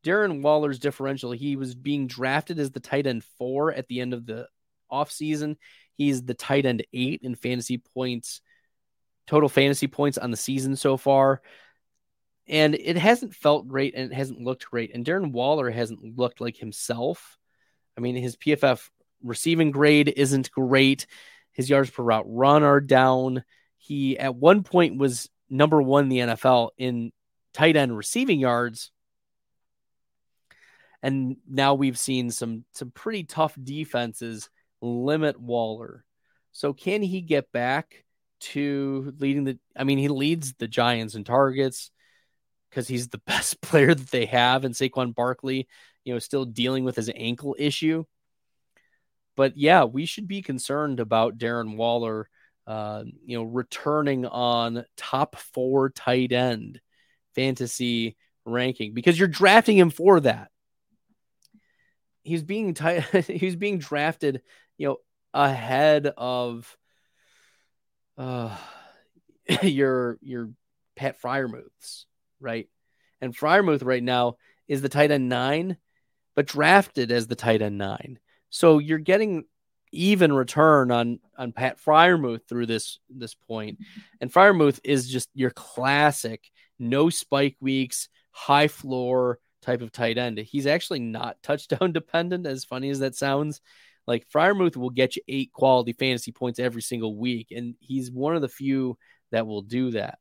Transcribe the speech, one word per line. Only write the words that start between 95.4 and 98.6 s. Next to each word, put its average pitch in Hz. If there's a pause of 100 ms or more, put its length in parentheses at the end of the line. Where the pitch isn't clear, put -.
quality 127
fantasy 123
points 123
every 117
single 113
week, 113
and 120
he's 131
one 139
of 160
the 135
few 135 (340)